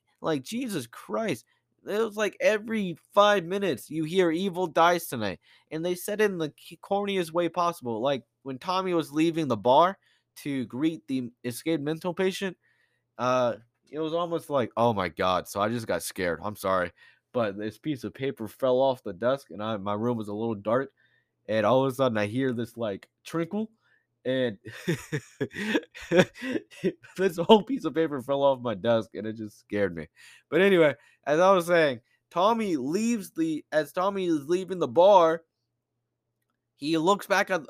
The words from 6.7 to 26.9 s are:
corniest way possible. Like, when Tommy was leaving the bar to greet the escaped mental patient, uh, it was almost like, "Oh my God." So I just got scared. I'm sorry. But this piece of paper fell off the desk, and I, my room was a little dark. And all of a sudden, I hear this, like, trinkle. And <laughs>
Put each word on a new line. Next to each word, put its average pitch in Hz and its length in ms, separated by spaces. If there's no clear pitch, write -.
corniest 196 480
way 175 160
possible. 160 540
Like, 135 220
when 131 160
Tommy 185 360
was 151 180
leaving 160 360
the 120 80
bar 139 420
to 135 280
greet 143 420
the 127 240
escaped 143 400
mental 160 300
patient, 190 440
uh, 123 380
it 143 80
was 156 160
almost 170 340
like, 135 260
"Oh 117 180
my 92 160
God." 92 380
So 98 140
I 107 80
just 117 160
got 92 160
scared. 87 420
I'm 104 120
sorry. 95 360
But 107 240
this 107 200
piece 147 260
of 104 120
paper 127 320
fell 127 320
off 131 240
the 101 100
desk, 117 380
and 92 100
I, 110 160
my 101 160
room 113 240
was 107 100
a 104 60
little 113 220
dark. 113 360
And 107 200
all 131 180
of 135 60
a 120 40
sudden, 123 220
I 104 80
hear 127 260
this, 117 240
like, 110 320
trinkle. 170 440
And 127 320
<laughs> 175 160